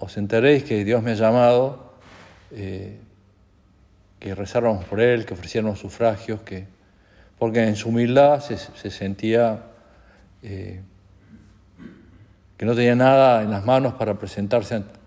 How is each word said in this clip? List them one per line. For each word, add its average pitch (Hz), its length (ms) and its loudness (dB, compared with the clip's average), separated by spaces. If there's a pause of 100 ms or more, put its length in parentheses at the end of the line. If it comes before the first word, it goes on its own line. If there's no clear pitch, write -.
os 95 180 -12
enteréis 123 460 2
que 104 200 -4
Dios 117 180 0
me 117 100 -4
ha - 20 -4
llamado", 120 800 2 (560)
eh, 98 500 -12 (1160)
que 98 160 -10
rezáramos 101 500 -2
por - 160 -4
él, 120 240 2
que 107 100 -12
ofreciéramos 101 440 -6
sufragios, 107 640 -4
que, 92 260 -14 (720)
porque 117 240 0
en 107 140 2
su 110 120 -8
humildad 131 520 4
se, - 180 -8
se - 320 -14
sentía, 110 720 -2 (800)
eh, 95 400 -12 (1700)
que 107 100 -6
no 120 80 2
tenía 120 220 4
nada 131 460 6
en 107 100 -2
las 98 120 -4
manos 123 300 2
para 107 200 -4
presentarse 101 600 -4
an-, 101 160 -8 (160)